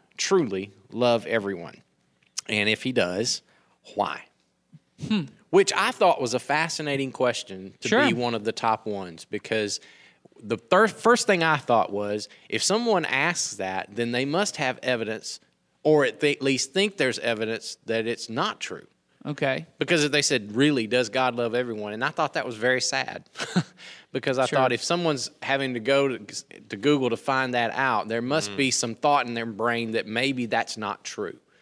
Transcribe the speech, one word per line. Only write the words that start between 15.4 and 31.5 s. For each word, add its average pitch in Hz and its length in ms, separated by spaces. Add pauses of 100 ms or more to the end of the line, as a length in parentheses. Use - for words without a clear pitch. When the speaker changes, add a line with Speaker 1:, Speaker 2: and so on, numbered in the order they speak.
Speaker 1:
or 151 220
at 123 160
th-, 147 220
least 135 320
think 196 240
there's 127 220
evidence 110 680
that 113 200
it's 117 220
not 143 320
true. - 260 (400)
Speaker 2:
Okay. 147 400 (120)
Speaker 1:
Because 160 260
if 139 80
they 143 100
said, 107 340
"Really, 135 300
does 120 240
God 127 260
love 117 180
everyone?" 110 380
And 110 120
I 143 40
thought 151 260
that 135 120
was 120 100
very 123 240
sad, - 440 (300)
<laughs> - 580
because 131 260
I 131 80
Speaker 2:
Sure. 147 120
Speaker 1:
thought 131 140
if 117 100
someone's 165 480 (120)
having 135 320
to 120 60
go 139 280
to, 120 100 (520)
to 107 60
Google 131 340
to 110 80
find 131 340
that 117 220
out, 117 340
there 117 140
must 127 300
Speaker 3:
Mm. 98 40
Speaker 1:
be 135 140
some 117 240
thought 143 320
in 120 80
their 117 100
brain 117 480
that 113 140
maybe 123 400
that's 113 320
not 101 260
true. - 320 (260)